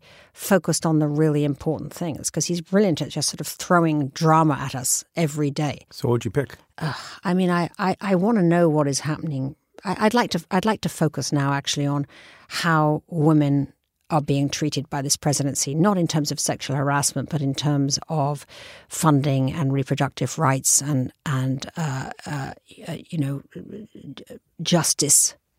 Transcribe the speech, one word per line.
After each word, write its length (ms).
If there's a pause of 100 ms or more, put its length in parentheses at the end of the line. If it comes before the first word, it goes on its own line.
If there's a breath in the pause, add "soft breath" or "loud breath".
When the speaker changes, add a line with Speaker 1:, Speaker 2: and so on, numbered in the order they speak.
(340 loud breath)
Speaker 1:
focused 520
on 140
the 80
really 360
important 480
things? 380
'Cause 160
he's 160
brilliant 400
at 80
just 200
sort 120
of 60
throwing 640
drama 500
at 160
us 280 (120)
every 340
day. 420
Speaker 2:
So 160
what 60
would 120
you 60
pick? 240 (240)
Speaker 1:
Ugh, 160 (280 loud breath)
I 100
mean, 160
I, 200 (100)
I, 220
I 140
wanna 280
know 260
what 180
is 120
happening. 560 (280)
I, 220
I'd 80
like 180
to, 100 (100)
I'd 140
like 160
to 80
focus 420
now 220
actually 340
on 180 (440 loud breath)
how 580
women 640 (380)
are 100
being 280
treated 400
by 140
this 120
presidency, 600
not 200
in 120
terms 240
of 80
sexual 360
harassment, 540
but 140
in 100
terms 460 (100)
of 340 (440 loud breath)
funding 640
and 180
reproductive 680
rights 420
and, 320 (140)
and, 500
uh, 320 (160)
uh, 280 (340)
uh, 80 (140)
you 100
know, 240 (1200)
justice, 760 (240)